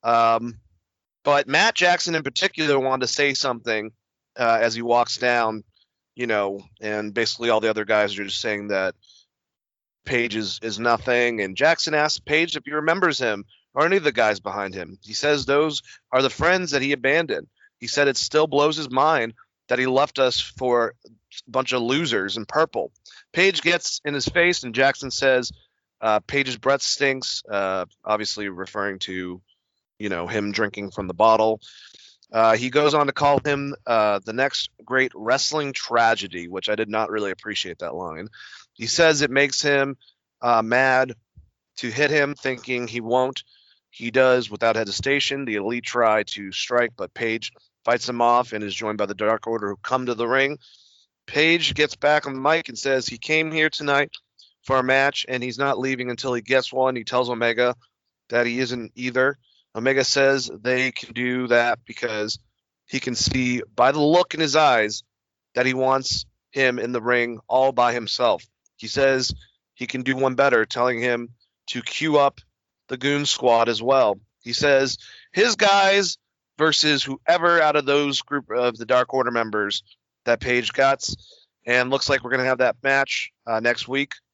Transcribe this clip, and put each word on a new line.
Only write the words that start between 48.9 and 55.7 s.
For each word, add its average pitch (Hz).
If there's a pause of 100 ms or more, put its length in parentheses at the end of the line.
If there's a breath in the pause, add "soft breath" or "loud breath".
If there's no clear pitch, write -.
by 101
the 98
Dark 107
Order, 107
who 98
come 127
to 120
the 117
ring. 135 (720 soft breath)
Page 156
gets 147
back 147
on 139
the 131
mic 156
and 117
says 135
he 120
came 156
here 156
tonight 143 (520 soft breath)
for 135
a 127
match, 135
and 127
he's 120
not 139